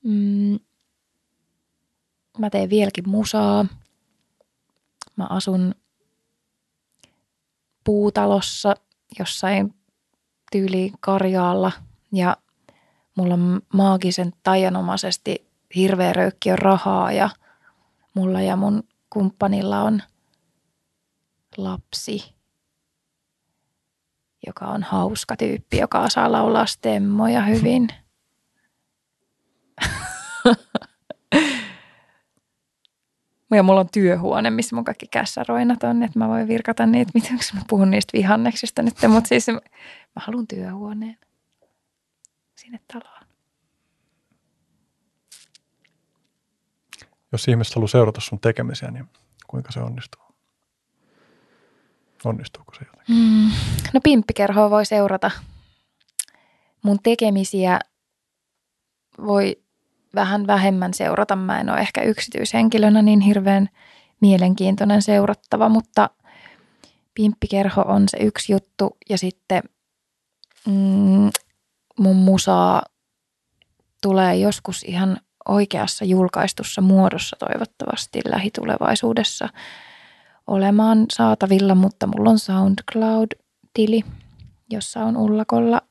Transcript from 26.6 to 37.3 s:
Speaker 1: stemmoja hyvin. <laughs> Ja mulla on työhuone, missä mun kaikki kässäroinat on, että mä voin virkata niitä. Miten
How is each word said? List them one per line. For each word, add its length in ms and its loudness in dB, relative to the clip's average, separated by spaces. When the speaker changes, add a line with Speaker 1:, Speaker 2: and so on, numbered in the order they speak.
Speaker 1:
stemmoja 760 -2
hyvin. 460 0
<laughs> 120 4
Ja 120 6
mulla 160 6
on 120 0
työhuone, 580 0
missä 260 -4
mun 100 -6
kaikki 220 -10
kässäroinat 760 -2
on, 200 0
että 160 -4
mä 80 0
voin 200 -2
virkata 380 -2
niitä. 280 2
Miten 260 -2